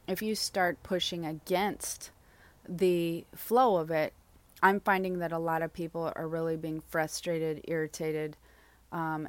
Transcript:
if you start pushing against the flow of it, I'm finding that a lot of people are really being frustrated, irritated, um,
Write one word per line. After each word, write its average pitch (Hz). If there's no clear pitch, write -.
if 185
you 214
start -
pushing 175
against 175
the 175
flow 233
of 160
it, 156
I'm 190
finding 185
that 170
a 165
lot 165
of 165
people 165
are 160
really 165
being 160
frustrated, 160
irritated, 156
um, 160